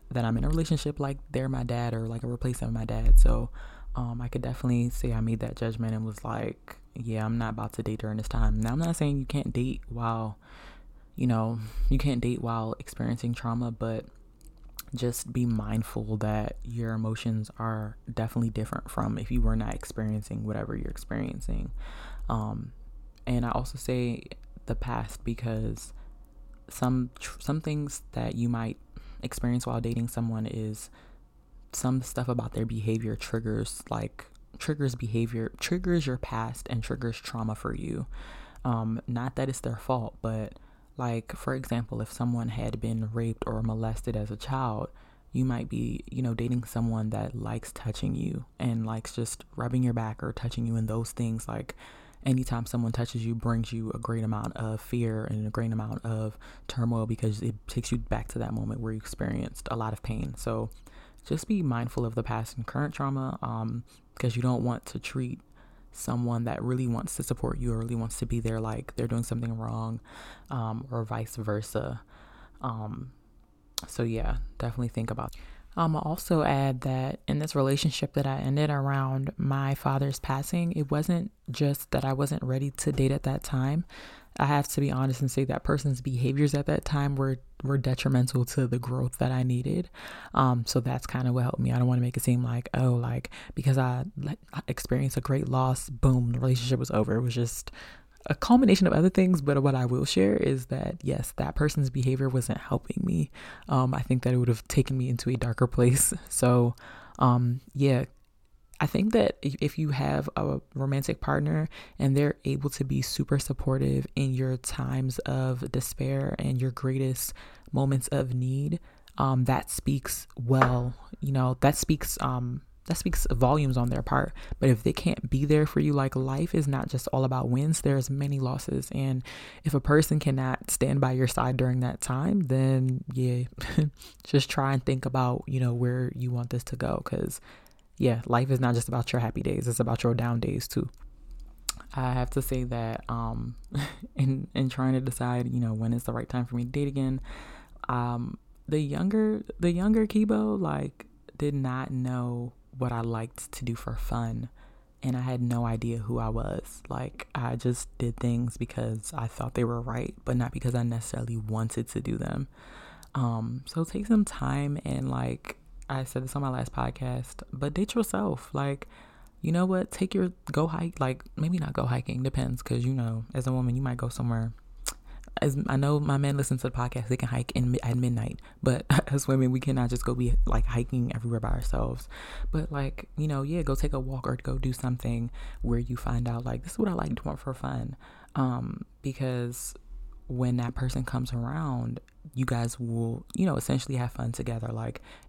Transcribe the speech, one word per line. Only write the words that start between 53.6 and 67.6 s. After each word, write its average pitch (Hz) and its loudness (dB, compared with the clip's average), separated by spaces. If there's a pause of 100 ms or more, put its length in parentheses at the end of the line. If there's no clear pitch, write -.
you 113 -4
a 113 -6
great 113 -2
amount 110 -2
of 110 -4
fear 113 0
and 107 -2
a - -2
great 113 0
amount 107 -4
of 110 -2 (300)
turmoil 117 0
because 110 0
it 110 -2 (120)
takes - -2
you 117 2
back 113 -2
to 117 -6
that 110 -2
moment 107 -4
where 110 -4
you 110 -4
experienced - -6
a - -2
lot 110 -2
of - -10
pain. 113 -4
So 113 -2 (560)
just - -2
be 202 2
mindful 120 0
of 113 -4
the 117 0
past 113 -4
and 117 -6
current 147 -2
trauma, 135 -2
um, 113 -4 (320)
'cause 117 0
you 120 0
don't 120 2
want 120 -2
to 120 -8
treat 127 -6 (520)
someone 120 -2
that - -2
really 127 0
wants - -2
to - -6
support 120 -2
you 123 0